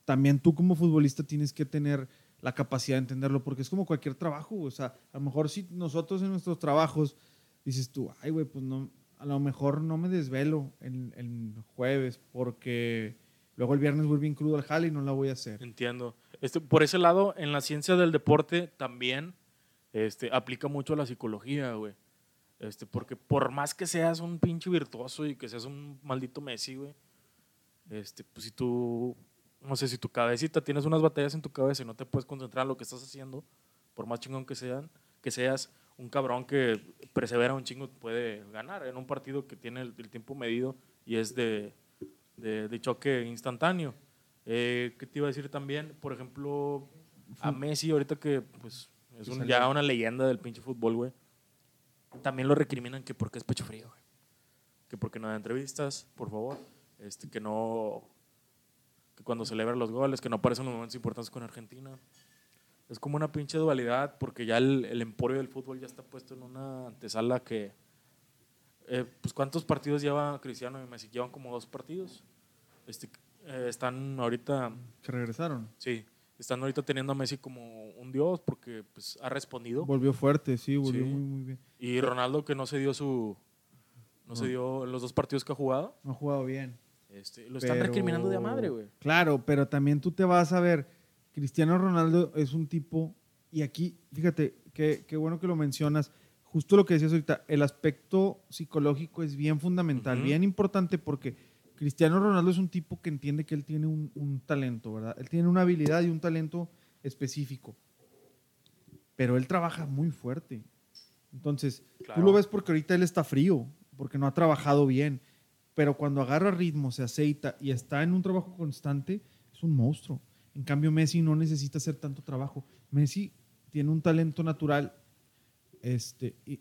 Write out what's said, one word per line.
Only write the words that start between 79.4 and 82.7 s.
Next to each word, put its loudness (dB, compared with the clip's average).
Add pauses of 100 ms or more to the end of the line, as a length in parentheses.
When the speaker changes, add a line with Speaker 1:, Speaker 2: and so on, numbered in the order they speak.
Speaker 1:
Volvió 2
fuerte, 2
sí, -2
volvió 0
Speaker 2:
Sí. -4
Speaker 1:
muy, -4
muy -6
bien. -10 (180)
Speaker 2:
Y -2
Ronaldo 0
que -4
no -6
se -4